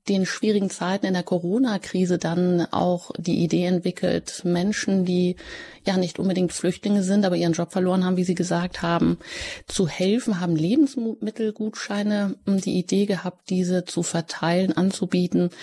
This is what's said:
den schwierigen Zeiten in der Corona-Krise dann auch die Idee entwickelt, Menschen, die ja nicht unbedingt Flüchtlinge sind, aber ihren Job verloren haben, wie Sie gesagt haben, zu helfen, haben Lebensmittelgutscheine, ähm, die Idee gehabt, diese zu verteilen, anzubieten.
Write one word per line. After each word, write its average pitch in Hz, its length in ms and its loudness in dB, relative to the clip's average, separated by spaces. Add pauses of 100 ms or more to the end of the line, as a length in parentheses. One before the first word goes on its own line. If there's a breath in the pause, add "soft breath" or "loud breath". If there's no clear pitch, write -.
(100)
den 190 160 2
schwierigen 208 440 0
Zeiten 190 360 -2
in 190 80 2
der 180 80 0
Corona-Krise 180 960 0
dann 175 520 2
auch 180 460 0
die 175 260 0
Idee 170 220 2
entwickelt, 180 800 -2
Menschen, 185 640 0
die 180 300 2 (500 loud breath)
ja 190 100 2
nicht 180 220 -2
unbedingt 180 340 0
Flüchtlinge 202 500 0
sind, 196 220 4
aber 180 120 2
ihren 170 180 2
Job 170 180 -4
verloren 185 320 2
haben, 180 140 2
wie 180 60 2
Sie 180 100 0
gesagt 175 480 -2
haben, 170 340 2 (500 loud breath)
zu 180 220 0
helfen, 202 500 0
haben 175 160 0
Lebensmittelgutscheine, 214 1800 -2 (100)
ähm, 196 140 2
die 185 180 0
Idee 190 280 2
gehabt, 185 420 -4
diese 180 380 0
zu - 160 -4
verteilen, 170 720 0
anzubieten. 180 760 0 (140 loud breath)